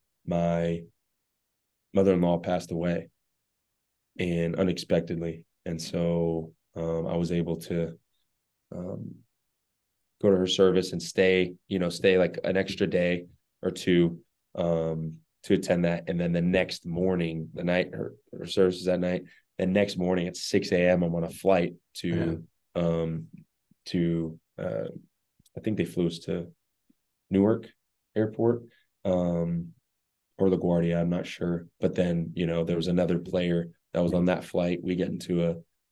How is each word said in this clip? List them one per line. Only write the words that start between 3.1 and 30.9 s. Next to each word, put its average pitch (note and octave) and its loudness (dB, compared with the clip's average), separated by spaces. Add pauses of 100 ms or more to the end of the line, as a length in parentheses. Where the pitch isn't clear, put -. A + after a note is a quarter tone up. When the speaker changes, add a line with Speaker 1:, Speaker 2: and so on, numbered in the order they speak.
Speaker 1:
and E2+ 0
unexpectedly. E2 0 (200)
And E2 -6
so, E2 -2 (240)
um, E2 -4
I F2 -2
was E2+ 0
able E2+ -2
to, E2+ -4 (800)
um, F#2+ -10 (1040)
go G2+ 6
to F#2 6
her F#2 2
service F#2 4
and F2 -4
stay, F#2 2 (140)
you F#2+ -2
know, F2 0
stay, F#2 2
like, F2 2
an F#2 -2
extra F#2+ -2
day, F2 0 (360)
or F#2 -2
two, F2 2 (360)
um, D#2+ -2 (300)
to G2+ 4
attend F2+ 2
that. E2+ 0
And F2 -2
then F2 0
the E2+ 2
next F2+ 0
morning, E2+ -2
the F2 -8
night F2 0
her, G#2 -8 (220)
her - -12
service F#2 2
is F2+ -2
at F2+ 2
night, F2+ -2 (360)
the F#2+ 0
next G2 2
morning F2+ 0
at - -10
six - -2
A F2+ 4
M, F2+ 4
I'm E2+ 0
on E2 -2
a D#2+ -6
flight F2+ 2 (200)
to, - -6 (680)
Speaker 2:
Yeah. F2 0
Speaker 1:
um, E2 -2 (600)
to, E2+ -2 (200)
uh, G#1 -6 (680)
I - -10
think G#2+ -2
they F2 0
flew F2 -2
us E2+ -4
to F2+ -8 (760)
Newark G#2+ 2 (460)
Airport, A2+ 0 (420)
um, E2+ 0 (680)
or F#2+ 4
LaGuardia, E2+ 2